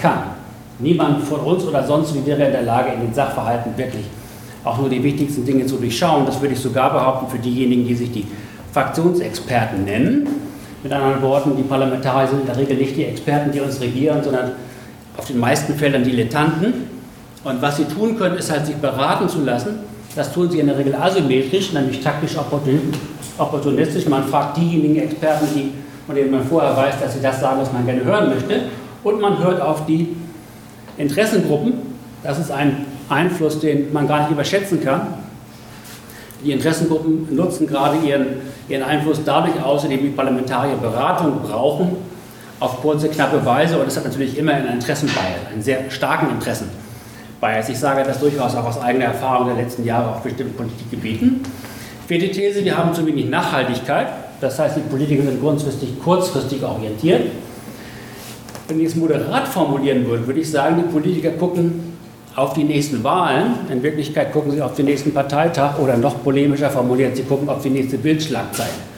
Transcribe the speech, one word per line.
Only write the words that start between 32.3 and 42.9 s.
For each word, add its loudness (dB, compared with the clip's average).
ist -4
ein 0
Einfluss, 2
den 2
man 2
gar 4
nicht 2
überschätzen 0
kann. 0
Die 0
Interessengruppen 0
nutzen 0
gerade 2
ihren, 2
ihren -2
Einfluss 0
dadurch 2
aus, 2
indem 0
die 4
Parlamentarier 0
Beratung 2
brauchen, 2
auf -2
kurze, 2